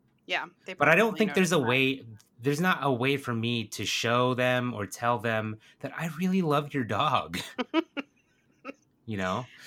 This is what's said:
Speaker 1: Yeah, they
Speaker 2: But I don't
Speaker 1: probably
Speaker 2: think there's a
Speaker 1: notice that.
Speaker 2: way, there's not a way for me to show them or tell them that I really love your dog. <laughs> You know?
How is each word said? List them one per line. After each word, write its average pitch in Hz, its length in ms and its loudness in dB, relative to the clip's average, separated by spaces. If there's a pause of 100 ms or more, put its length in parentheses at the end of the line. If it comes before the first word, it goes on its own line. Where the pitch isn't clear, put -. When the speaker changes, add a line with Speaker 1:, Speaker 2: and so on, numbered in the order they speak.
(260)
Speaker 1:
Yeah, 160 200 -4 (200)
they 185 80 -12
Speaker 2:
But 143 160 4
I 160 60 8
don't 220 140 4
Speaker 1:
probably - 100 -6
Speaker 2:
think 214 160 2
there's 180 160 4
a 185 40 4
Speaker 1:
notice 143 100 4
that. 113 40 2
Speaker 2:
way, 131 360 2 (360)
there's 143 200 0
not 180 200 2
a 139 100 2
way 135 260 2
for 123 160 -4
me 117 340 -2
to - 180 -6
show 123 480 2
them 123 400 0
or 104 140 -4
tell 120 320 -2
them 110 380 -2 (240)
that 139 140 -10
I 165 220 -6
really 185 240 2
love 147 320 0
your 139 100 0
dog. 104 560 0 (340)
<laughs> 320 60 2 (1300)
You 110 100 -4
know? 95 280 0 (220)